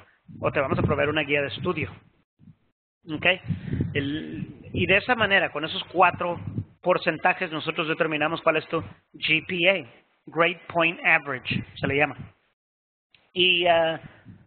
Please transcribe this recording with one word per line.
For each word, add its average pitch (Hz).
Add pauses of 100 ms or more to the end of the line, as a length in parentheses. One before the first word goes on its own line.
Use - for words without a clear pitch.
(400)
o 151
te 147
vamos 139
a -
proveer 147
una 151
guía 143
de 139
estudio. 156 (1200)
¿Ok? 151 (680)
El, 151 (200)
y 127
de 180
esa 247
manera, 196
con 147
esos 170
cuatro 175 (440)
porcentajes, 175
nosotros 156
determinamos 156
cuál 156
es 156
tu 165 (320)
G 156
P 180
A, 170 (400)
Grade 165
Point 165
Average, 143 (100)
se -
le 139
llama. 143 (1160)
Y, 180
ah, 165 (460)